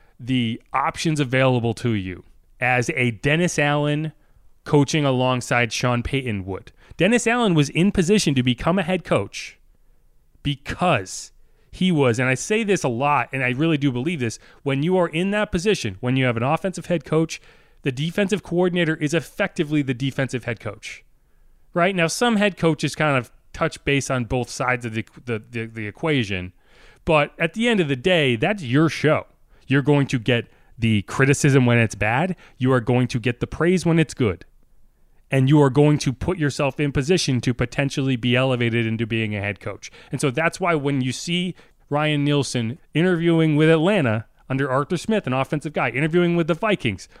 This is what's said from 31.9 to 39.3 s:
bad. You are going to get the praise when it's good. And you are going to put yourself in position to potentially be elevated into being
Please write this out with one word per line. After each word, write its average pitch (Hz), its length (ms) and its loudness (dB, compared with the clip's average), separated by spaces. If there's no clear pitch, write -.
bad. 123 420 -2
You 127 160 0
are 127 80 4
going 123 280 0
to 127 100 -4
get 120 220 -4
the 113 60 -2
praise 175 380 0
when 165 140 4
it's 156 160 0
good. 101 300 -2
And 135 180 2
you 147 140 6
are 135 80 6
going 147 280 4
to 143 140 -2
put 180 260 -4
yourself 147 400 -4
in 143 140 -2
position 139 480 0
to 123 140 0
potentially 135 600 -2
be 123 220 0
elevated 120 500 0
into 113 200 -2
being 110 280 -4